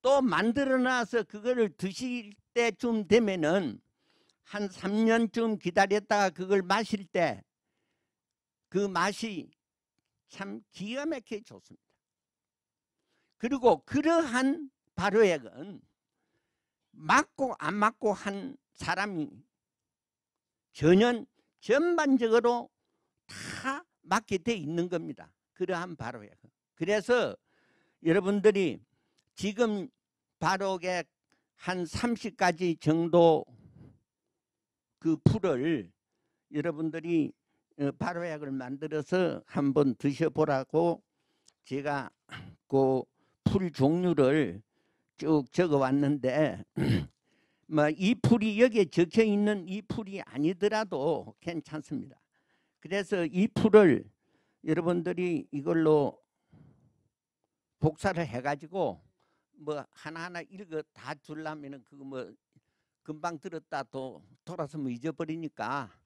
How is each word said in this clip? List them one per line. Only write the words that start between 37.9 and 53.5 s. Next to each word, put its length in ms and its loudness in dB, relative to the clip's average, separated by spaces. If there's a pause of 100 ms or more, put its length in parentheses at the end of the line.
발효액을 580 -8
만들어서 960 -4
한번 500 2
드셔보라고 1080 0 (600)
제가 460 -6 (560)
그 360 2 (420)
풀 260 2
종류를 920 2 (540)
쭉 360 0
적어왔는데, 1120 0 (100)
<clears throat> 380 0 (560)
뭐, 220 2
이 260 0
풀이 440 2
여기에 260 4
적혀 360 2
있는 460 0
이 140 -8
풀이 400 -10
아니더라도 1160 -2
괜찮습니다. 800 -10 (600)
그래서 440 -4
이 220 0
풀을 580 6 (600)